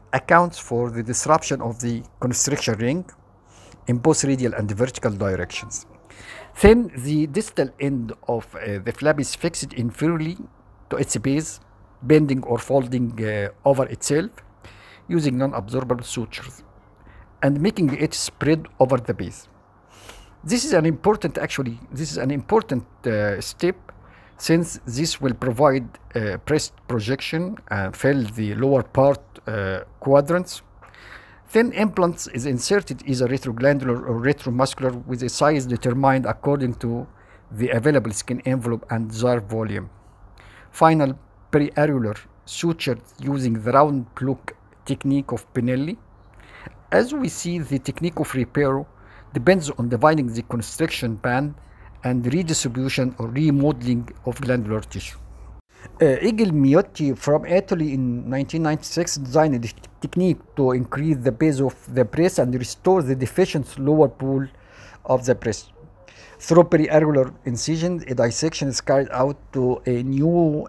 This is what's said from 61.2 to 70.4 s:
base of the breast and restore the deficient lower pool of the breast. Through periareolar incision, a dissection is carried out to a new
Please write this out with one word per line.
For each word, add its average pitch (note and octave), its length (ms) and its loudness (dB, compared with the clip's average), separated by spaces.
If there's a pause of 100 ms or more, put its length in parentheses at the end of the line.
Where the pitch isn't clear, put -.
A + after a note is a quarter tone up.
base C#3 280 2
of C3+ 140 0 (200)
the B2+ 100 4
breast E3+ 340 0
and B2 160 2
restore E3+ 480 2
the C3 120 0
deficient C3 640 -2
lower D3 300 4
pool C3+ 380 -2 (580)
of B2+ 220 2
the B2+ 80 4
breast. - 380 -4 (680)
Through E3+ 260 6
periareolar D3+ 720 4 (100)
incision, D#3+ 600 -2
a B2+ 80 -6
dissection B2 540 0
is B2 120 -4
carried C#3 300 2
out C3 260 0 (160)
to B2+ 340 0
a B2 160 0
new D3+ 680 2